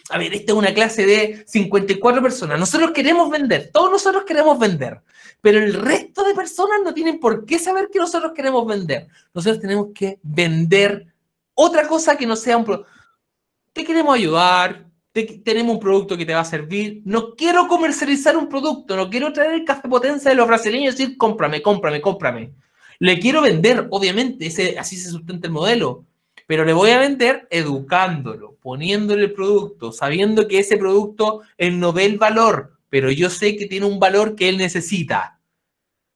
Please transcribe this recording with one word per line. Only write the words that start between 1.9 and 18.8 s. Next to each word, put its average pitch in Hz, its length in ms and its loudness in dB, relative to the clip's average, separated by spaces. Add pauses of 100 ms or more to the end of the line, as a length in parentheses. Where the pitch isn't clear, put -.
y 190 60 -10
cuatro 247 200 4
personas. 170 400 -2
Nosotros 320 320 0
queremos 311 380 2
vender, 254 420 -2
todos 370 200 4
nosotros 392 340 0
queremos 302 320 2
vender, 151 440 -2 (380)
pero 214 200 6
el 208 160 0
resto - 480 -2
de 403 100 2
personas 381 500 -2
no 311 120 -4
tienen 320 240 -2
por 220 260 0
qué 330 140 0
saber 381 340 -2
que 381 60 2
nosotros 339 360 -2
queremos 262 300 0
vender. 190 420 -4 (280)
Nosotros 220 260 -2
tenemos 202 320 -2
que 196 300 -6
vender 165 880 0 (400)
otra 311 340 4
cosa 311 280 2
que 262 100 -4
no 226 100 -2
sea 233 220 0
un 226 80 -2
pro-, 196 200 -4 (880)
te 320 120 -10
queremos 320 320 2
ayudar, 180 720 2 (240)
te, 220 140 -2 (200)
tenemos 233 300 0
un - 40 -4
producto 196 380 0
que 165 80 -6
te 160 80 -4
va 165 60 2
a 165 60 0
servir. 170 600 -6
No 220 300 -4
quiero 349 320 2
comercializar 302 680 0
un 311 140 -2
producto, 269 460 -6